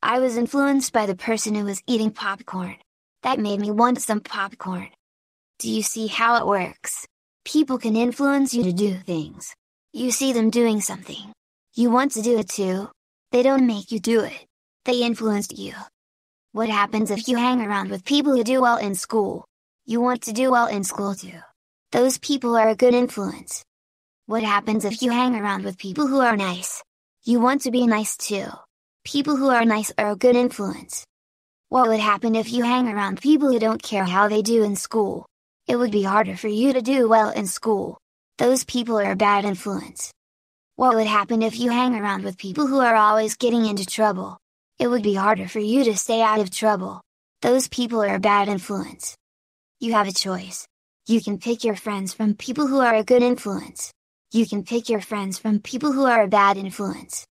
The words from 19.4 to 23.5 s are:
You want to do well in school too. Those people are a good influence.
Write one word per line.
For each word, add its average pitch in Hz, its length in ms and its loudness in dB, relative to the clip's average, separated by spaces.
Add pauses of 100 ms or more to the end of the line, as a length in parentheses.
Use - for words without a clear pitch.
You 233 160 -2
want 247 220 0
to 226 100 -6
do 254 160 2
well 240 160 4
in 202 180 -4
school 202 300 -4
too. 180 260 -14 (520)
Those 254 260 2
people 247 400 -2
are 220 120 6
a 220 60 2
good 247 200 4
influence. 220 680 -4 (640)